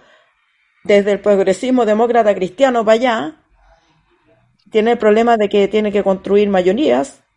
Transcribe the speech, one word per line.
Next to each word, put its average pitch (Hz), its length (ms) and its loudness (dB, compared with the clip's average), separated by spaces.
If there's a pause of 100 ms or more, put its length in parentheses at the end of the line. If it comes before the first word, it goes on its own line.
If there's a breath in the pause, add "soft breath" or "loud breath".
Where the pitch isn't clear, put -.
(840 soft breath)
desde 202 280 2
el 196 80 -4
progresismo 208 680 0
demócrata 220 480 0
cristiano 233 500 -2
para 220 100 4
allá, 233 500 -4 (1300)
tiene 220 220 0
el 240 60 -2
problema 226 400 2
de 208 100 0
que 202 200 0
tiene 214 220 -2
que 202 120 -2
construir 196 480 0
mayorías, 240 720 -2 (140)